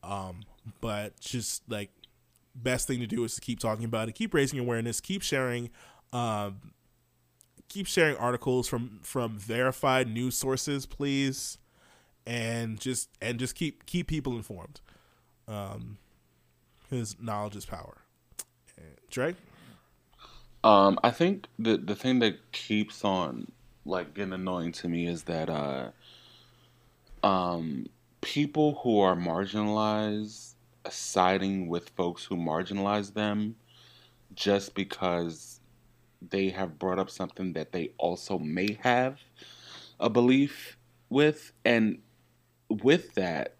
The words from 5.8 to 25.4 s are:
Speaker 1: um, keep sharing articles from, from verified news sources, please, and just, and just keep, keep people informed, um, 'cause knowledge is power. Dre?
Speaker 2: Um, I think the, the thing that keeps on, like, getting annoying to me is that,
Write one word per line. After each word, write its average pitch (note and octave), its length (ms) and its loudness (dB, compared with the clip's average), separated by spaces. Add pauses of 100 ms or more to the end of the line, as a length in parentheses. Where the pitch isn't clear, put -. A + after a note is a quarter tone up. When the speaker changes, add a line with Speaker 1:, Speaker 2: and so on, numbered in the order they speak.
Speaker 1:
um, G#2+ 580 -4 (960)
keep G3 200 -8
sharing D#3 300 4
articles B2 500 0
from, A#2+ 340 -6
from A#2 360 -4
verified B2+ 680 2
news A#2+ 300 -2
sources, C3+ 480 -2
please, C#3 720 -2 (680)
and A#2 540 -4
just, B2+ 300 -4 (120)
and A#2+ 180 -4
just B2+ 160 -4
keep, - 300 -6
keep F3 220 -2
people C#3 280 -2
informed, G#2 460 -12 (680)
um, G#2+ 500 -8 (920)
'cause A2+ 320 -4
knowledge G#2 340 -4
is G2 120 -12
power. F2 300 -12 (1120)
Dre? D3+ 240 -2 (1300)
Speaker 2:
Um, G2 400 10
I A#2+ 80 6
think F#3 340 0 (140)
the, A2+ 180 4
the G2+ 180 -2
thing B2+ 240 2
that A2 320 0
keeps - 540 -2
on, F2+ 460 0 (340)
like, E2+ 300 -4
getting F#2+ 180 -6
annoying F#2 400 -2
to - 160 -6
me E2+ 180 0
is F2 160 -4
that, D#2+ 260 -4